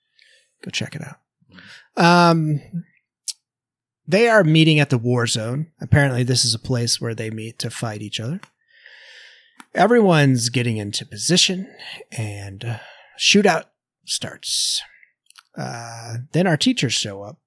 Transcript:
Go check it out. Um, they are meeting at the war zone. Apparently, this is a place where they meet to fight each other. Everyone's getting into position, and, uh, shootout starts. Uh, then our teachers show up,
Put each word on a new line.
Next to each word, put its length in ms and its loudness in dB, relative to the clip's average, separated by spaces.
Go 80 -16
check 240 -8
it 80 -12
out. 160 -18
Um, 580 4
they 220 2
are 160 6
meeting 360 6
at 100 2
the 80 2
war 280 0
zone. 400 -4
Apparently, 420 2
this 220 0
is 100 -2
a 40 -6
place 420 -2
where 140 -6
they 160 -8
meet 280 -12
to 120 -8
fight 300 -8
each 200 -10
other. 200 -8
Everyone's 760 4
getting 260 -2
into 280 -8
position, 640 -2
and, 520 -10
uh, 140 -8
shootout 460 2
starts. 760 -6
Uh, 600 -12
then 140 2
our 100 2
teachers 380 0
show 280 -6
up, 240 -16